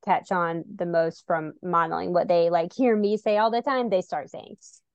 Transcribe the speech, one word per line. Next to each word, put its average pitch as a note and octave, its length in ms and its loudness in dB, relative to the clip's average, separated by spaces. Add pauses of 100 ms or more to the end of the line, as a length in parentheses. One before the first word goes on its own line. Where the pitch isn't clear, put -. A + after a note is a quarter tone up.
catch - 280 0
on E3+ 320 -2 (120)
the F3+ 100 -6
most E3 420 0
from D#3+ 340 -2
modeling E3+ 520 -2
what E3+ 140 2
they, E3+ 220 4
like, E3+ 240 0
hear A#3+ 220 2
me G#3+ 220 0
say G#3 200 0
all A3 140 2
the A#3 100 -2
time, B3+ 280 -2
they F#3+ 120 2
start D3 280 -8
saying, - 280 -16 (380)